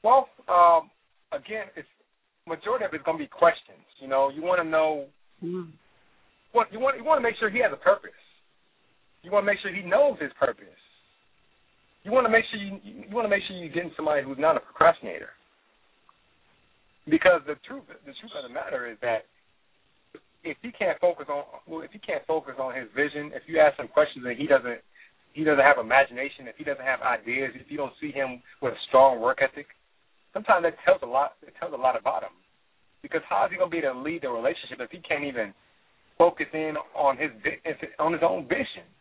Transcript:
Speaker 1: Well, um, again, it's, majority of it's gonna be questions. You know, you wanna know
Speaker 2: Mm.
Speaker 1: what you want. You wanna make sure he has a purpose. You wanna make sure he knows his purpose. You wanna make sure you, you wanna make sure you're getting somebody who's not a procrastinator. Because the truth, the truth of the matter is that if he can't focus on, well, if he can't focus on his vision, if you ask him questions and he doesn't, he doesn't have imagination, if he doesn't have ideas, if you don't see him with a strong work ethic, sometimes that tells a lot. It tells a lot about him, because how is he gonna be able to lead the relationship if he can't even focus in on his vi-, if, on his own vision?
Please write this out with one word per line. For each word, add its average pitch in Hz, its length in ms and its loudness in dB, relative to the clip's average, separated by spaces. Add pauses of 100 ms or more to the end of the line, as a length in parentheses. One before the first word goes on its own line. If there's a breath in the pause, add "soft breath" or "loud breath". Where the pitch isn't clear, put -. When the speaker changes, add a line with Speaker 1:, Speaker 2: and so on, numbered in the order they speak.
Speaker 1:
Well, 254 260 4 (180)
um, 170 420 6 (420)
again, 208 440 -10
it's, 160 120 -16 (600)
majority 208 380 -4
of 175 80 -6
it's 156 100 -10
gonna 160 140 -2
be 147 100 -8
questions. - 560 0 (160)
You 135 80 -16
know, 135 220 2
you 147 120 -10
wanna 175 220 0
know 156 440 0 (360)
Speaker 2:
Mm. 175 280 -8 (840)
Speaker 1:
what 226 180 2
you 208 80 -14
want. 262 180 -2
You 233 60 -14
wanna 294 180 2
make 233 140 -2
sure 220 140 -2
he 220 100 -4
has - 140 0
a - 40 -10
purpose. - 380 2 (1040)
You 175 100 -12
wanna 202 140 2
make 202 140 0
sure 190 140 -8
he 196 80 -10
knows 220 380 4
his 143 200 -6
purpose. 120 400 -4 (1200)
You 208 80 -8
wanna 247 180 4
make 220 160 4
sure 214 140 -10
you, 196 240 -12
you 208 280 -18
wanna 220 160 -2
make 196 160 2
sure 190 140 -12
you're 165 160 -12
getting 170 240 -4
somebody 151 260 0
who's 135 160 -10
not 156 160 4
a - 60 -4
procrastinator. - 680 2 (1800)
Because 165 400 4
the 147 100 -6 (120)
truth, 269 160 -16 (220)
the 139 100 -20
truth - 200 -20
of 143 120 -10
the 120 60 -18
matter 123 340 -8
is 113 140 -14
that 113 240 -2 (1160)
if - 180 -10
he 240 100 -12
can't 180 300 -2
focus 170 260 0
on, 143 160 -6 (240)
well, 160 140 -12
if - 100 -18
he 208 80 -20
can't - 260 -8
focus 156 320 -4
on 131 160 -6
his 123 220 -10
vision, 147 400 -4
if 117 120 -14
you 160 120 -2
ask 151 180 6
him 123 120 -10
questions 147 360 0
and 120 120 -6
he 147 100 -6
doesn't, 123 320 2 (540 soft breath)
he 151 100 -6
doesn't 147 200 4
have 143 140 8
imagination, 127 680 0
if - 80 -18
he 151 80 -18
doesn't 135 220 -8
have 131 160 -2
ideas, 123 540 -4
if - 140 -20
you 147 60 -10
don't 139 240 -8
see 151 120 -10
him 131 300 -6 (200 soft breath)
with 127 120 -2
a - 140 -14
strong 131 320 6
work 123 220 0
ethic, 143 260 -4 (680)
sometimes 202 300 2
that 165 220 0
tells - 160 4
a 120 80 -10
lot. 135 320 -2
It - 180 -20
tells 156 140 -10
a 135 80 -12
lot 127 180 2
about 98 240 -4
him, - 120 -14 (640)
because 160 260 -6
how 202 180 0
is 180 60 -6
he 180 60 -10
gonna 180 120 -2
be 165 100 -4
able 135 140 -2
to 123 60 -10
lead 160 220 -8
the 135 80 -6
relationship 117 500 -4
if 120 120 -10
he 175 100 -18
can't 147 240 -6
even 113 280 -6 (640)
focus 170 360 4
in 156 220 -6 (200)
on 139 220 2
his 151 140 -4 (120)
vi-, 143 220 -6
if, 160 120 -6 (220)
on 160 140 0
his - 80 -2
own 170 260 0
vision? - 380 -6 (160)